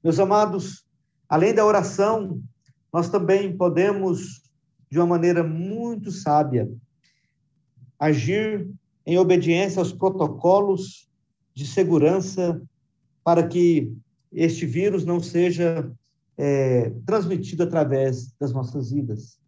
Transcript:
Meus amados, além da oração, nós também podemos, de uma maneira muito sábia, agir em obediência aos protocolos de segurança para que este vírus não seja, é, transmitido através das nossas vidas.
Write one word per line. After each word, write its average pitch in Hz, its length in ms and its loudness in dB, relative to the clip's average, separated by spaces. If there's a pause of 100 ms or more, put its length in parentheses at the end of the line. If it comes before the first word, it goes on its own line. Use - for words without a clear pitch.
Meus 160 140 2
amados, 196 640 0 (460)
além 175 240 2
da 214 100 4
oração, 202 760 0 (500)
nós 170 160 0
também 190 480 0
podemos, 185 840 0 (480)
de 139 80 -2
uma 170 80 4
maneira 175 380 2
muito 208 640 -6
sábia, 143 580 0 (1300)
agir 170 680 0 (380)
em 170 140 2
obediência 180 600 2
aos - 140 -2
protocolos 190 1120 0 (460)
de 139 140 -10
segurança 170 920 2 (640)
para 170 240 4
que 160 480 2 (360)
este 165 340 -2
vírus 175 400 -2
não 175 140 -2
seja, 170 720 -2 (440)
é, 135 540 0 (160)
transmitido 180 560 -2
através 135 800 0
das 139 120 -4
nossas 127 380 -6
vidas. 127 580 -6